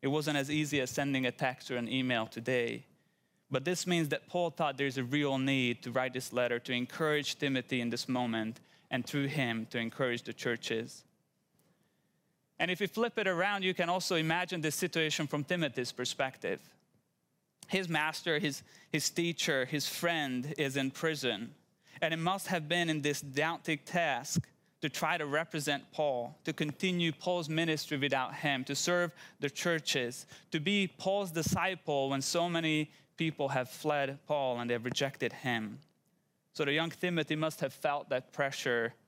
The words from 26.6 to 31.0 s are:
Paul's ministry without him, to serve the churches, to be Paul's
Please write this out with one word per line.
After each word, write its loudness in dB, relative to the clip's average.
Paul's -2
ministry 0
without 0
him, 0
to -4
serve 2
the -2
churches, 0
to 0
be 2
Paul's 0